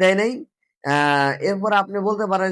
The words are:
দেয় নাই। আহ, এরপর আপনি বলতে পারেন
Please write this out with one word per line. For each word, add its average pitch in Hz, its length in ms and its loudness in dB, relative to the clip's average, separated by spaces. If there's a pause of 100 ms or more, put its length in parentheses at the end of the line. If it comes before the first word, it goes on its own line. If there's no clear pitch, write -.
দেয় 190 180 4
নাই। 226 100 0 (520)
আহ, 143 480 2 (160)
এরপর 196 240 -2 (100)
আপনি 196 160 -4 (100)
বলতে 214 240 -2
পারেন 190 200 0